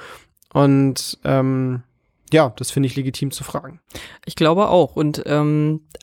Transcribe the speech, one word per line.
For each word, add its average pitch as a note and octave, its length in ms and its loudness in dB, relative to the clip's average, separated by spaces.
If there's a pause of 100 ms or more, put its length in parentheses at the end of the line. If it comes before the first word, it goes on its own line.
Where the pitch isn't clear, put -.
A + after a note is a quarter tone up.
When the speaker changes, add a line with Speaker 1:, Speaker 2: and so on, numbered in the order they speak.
(520)
Speaker 1:
Und, C3+ 720 2
ähm, C3 600 -2 (500)
ja, D3 240 6
das - 140 -8
finde C#3 160 0
ich B2 100 -6
legitim C3+ 340 -6
zu - 140 -12
fragen. - 340 -12 (460)
Speaker 2:
Ich - 100 -14
glaube E3 320 2
auch. E3+ 300 2
Und, D3+ 300 -2
ähm, D3+ 600 0 (160)